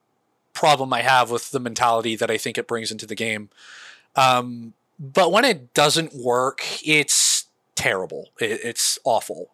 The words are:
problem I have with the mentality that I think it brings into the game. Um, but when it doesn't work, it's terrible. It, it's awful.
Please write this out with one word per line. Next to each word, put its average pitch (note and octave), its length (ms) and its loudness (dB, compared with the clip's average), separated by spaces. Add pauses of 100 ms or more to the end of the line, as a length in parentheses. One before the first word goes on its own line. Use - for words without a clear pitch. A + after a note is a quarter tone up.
(540)
problem C3+ 400 2
I A#2 80 0
have B2 280 4
with A#2+ 200 -4
the C3+ 100 -4
mentality A#2 560 0
that A2+ 140 -2
I A2 80 0
think - 180 -8
it A#2 100 -6
brings A2+ 240 -6
into A2 160 -12
the G#2+ 80 -10
game. G#2+ 360 -6 (640)
Um, B2 560 2 (260)
but E3 320 2
when G#3+ 140 4
it E3 300 -2
doesn't D3+ 400 2
work, B2+ 500 0 (180)
it's - 640 2 (260)
terrible. F#2+ 560 -4 (100)
It, A2 240 -2
it's - 400 -4
awful. G2 500 -4